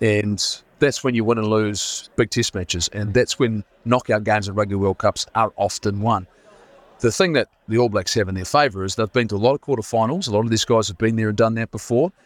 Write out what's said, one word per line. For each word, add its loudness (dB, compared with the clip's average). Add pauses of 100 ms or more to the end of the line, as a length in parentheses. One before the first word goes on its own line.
And 0 (160)
that's 0
when 0
you 2
win 2
and 0
lose -2
big 2
test -2
matches, -4
and -4
that's 2
when 0 (200)
knockout 0
games 0
and -6
Rugby 0
World 0
Cups -2
are 0
often -2
won. 0 (720)
The 2
thing 0
that 0 (200)
the 0
All 4
Blacks -2
have 0
in -4
their -4
favour 0
is -6
they've -2
been 0
to -4
a 0
lot 4
of -6
quarterfinals. -2
A -4
lot 2
of -2
these 0
guys 2
have -10
been 2
there 0
and -2
done 4
that -6
before, -2 (160)